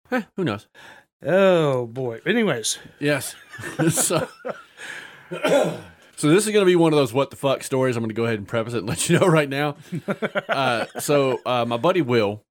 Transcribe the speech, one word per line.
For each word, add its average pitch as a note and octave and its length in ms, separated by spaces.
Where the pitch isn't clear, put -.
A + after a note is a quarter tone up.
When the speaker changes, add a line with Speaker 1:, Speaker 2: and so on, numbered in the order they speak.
Speaker 1:
Eh, A#3+ 120
who F#3+ 80
knows? G#2+ 240
Speaker 2:
Oh, D#3+ 640
boy. A#2 380
Anyways. E3+ 540
Speaker 1:
Yes. C#3+ 360
<laughs> D#3+ 220
So, - 360
so D3+ 120
this G3 180
is G#3+ 60
gonna G#3 120
be F3+ 120
one E3 180
of - 40
those B2+ 140
what C3+ 180
the - 60
fuck C3+ 260
stories. C3 340
I'm A#2 60
gonna A2 120
go A2+ 100
ahead A2+ 140
and G2 100
preface A#2 240
it A#2+ 60
and G2 100
let - 220
you E3+ 80
know F#3 80
right D#3+ 220
now. C#3+ 280
<laughs> F#3+ 100
Uh, C3 380
so, C3+ 440
uh, A#2+ 220
my A#2 100
buddy F3 240
Will A2 500